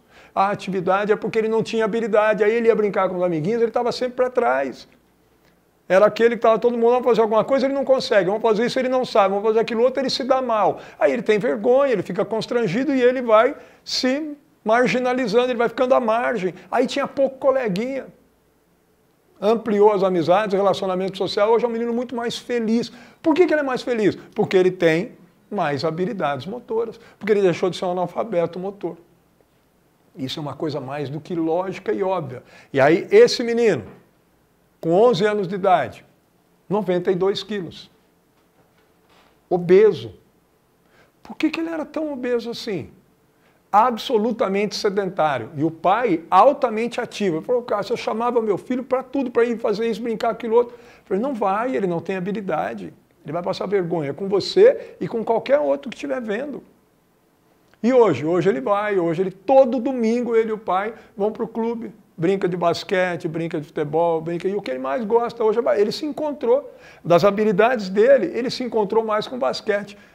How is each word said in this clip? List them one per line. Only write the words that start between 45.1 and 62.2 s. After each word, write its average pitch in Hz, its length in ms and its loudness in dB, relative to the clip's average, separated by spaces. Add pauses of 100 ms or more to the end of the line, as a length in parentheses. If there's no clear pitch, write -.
E 143 80 -4
o 160 80 0
pai 185 600 0
altamente 233 680 2
ativo. 208 400 -4
Ele - 60 -8
falou, 247 160 0
"Cássio, 214 320 -4
eu 226 40 -2
chamava 233 440 -2
meu 214 160 0
filho 247 260 -4
pra 254 200 -2
tudo, 254 280 -4
pra 233 140 2
ir 240 140 -2
fazer 220 320 -2
isso, 202 100 -6
brincar, 233 300 -4
aquilo 220 240 -4
outro." 240 200 2
Eu - 300 -20
falei, 190 180 -2
"Não 277 120 -4
vai, 220 420 -2
ele 202 100 -2
não 170 140 -2
tem 190 160 -6
habilidade. 190 800 -6 (300)
Ele 151 80 -12
vai 175 100 -6
passar 190 240 -6
vergonha 170 480 -2
com 196 140 -8
você - 720 2
e - 80 -6
com 226 160 -6
qualquer 233 360 0
outro 285 320 -2
que - 60 -16
estiver 262 260 -8
vendo." 226 400 -8 (1200)
E 233 100 2
hoje? 202 320 4
Hoje 170 240 2
ele 254 140 0
vai, 208 360 -2
hoje 170 220 0
ele, 190 120 -2
todo 269 460 4
domingo 233 560 -2
ele 226 160 2
e - 20 -4
o 214 60 -6
pai 208 360 -4 (200)
vão 208 160 -2
pro 214 160 -6
clube. 226 460 -6 (240)
Brinca 190 320 0